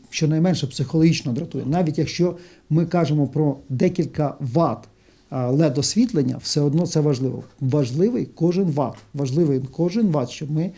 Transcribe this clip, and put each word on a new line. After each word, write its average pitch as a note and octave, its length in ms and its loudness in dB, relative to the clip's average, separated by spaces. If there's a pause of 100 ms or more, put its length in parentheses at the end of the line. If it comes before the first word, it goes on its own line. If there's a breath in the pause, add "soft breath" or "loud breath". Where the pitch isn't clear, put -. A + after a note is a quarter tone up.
(100)
щонайменше D#3+ 560 0
психологічно D#3+ 640 0
дратує. A#2 340 -6
Навіть D#3 320 0
якщо E3+ 380 0 (340 loud breath)
ми D#3+ 160 2
кажемо D3+ 400 0
про C#3+ 300 0 (120)
декілька D#3 720 0
ват, C3+ 480 0 (440 soft breath)
е, B2+ 140 -2
лед C#3 320 2
освітлення, E3 640 0
все - 180 -2
одно D3 260 2
це D#3+ 140 0
важливо. B2+ 420 0 (180)
Важливий D3 760 0
кожен F3 360 0
ват, C3+ 240 -2 (200)
важливий C#3 460 0 (120)
кожен F3+ 340 0
ват, D3 240 0
щоб D3 200 -10
ми D#3+ 280 -2